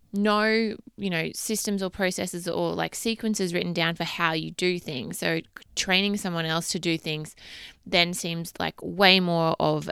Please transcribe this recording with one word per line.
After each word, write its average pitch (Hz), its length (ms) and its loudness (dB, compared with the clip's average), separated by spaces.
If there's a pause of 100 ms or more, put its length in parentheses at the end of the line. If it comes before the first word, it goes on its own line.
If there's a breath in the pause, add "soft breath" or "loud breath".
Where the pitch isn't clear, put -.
(140)
no, 214 640 2 (180)
you 202 140 -4
know, 165 240 -2
systems 208 500 -2
or 185 60 -2
processes 185 580 -2
or, 170 260 0
like, 165 220 -4
sequences 220 580 -2
written 175 200 -2
down 165 220 0
for 170 100 -2
how 165 260 -2
you 160 200 -4
do 180 280 0
things. 151 380 -8
So 165 240 0 (340)
training 196 400 2
someone 170 300 -2
else 160 240 -2
to 185 100 -2
do 165 180 0
things 156 380 -6 (500 loud breath)
then 175 280 4
seems 170 460 -4
like 160 220 -4
way 185 380 6
more 170 400 2
of 151 320 2